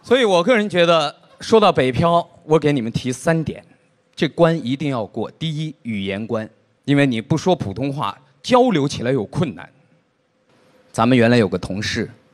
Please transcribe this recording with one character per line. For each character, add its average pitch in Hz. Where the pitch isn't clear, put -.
所 240
以 262
我 185
个 226
人 208
觉 175
得， 160
说 226
到 196
北 131
漂， 170
我 156
给 147
你 139
们 110
提 -
三 165
点， 82
这 160
关 165
一 127
定 147
要 120
过。 104
第 160
一， 156
语 107
言 95
关， 110
因 143
为 143
你 117
不 160
说 139
普 98
通 135
话， 127
交 247
流 147
起 -
来 120
有 127
困 143
难。 -
咱 113
们 127
原 117
来 120
有 101
个 90
同 95
事， 101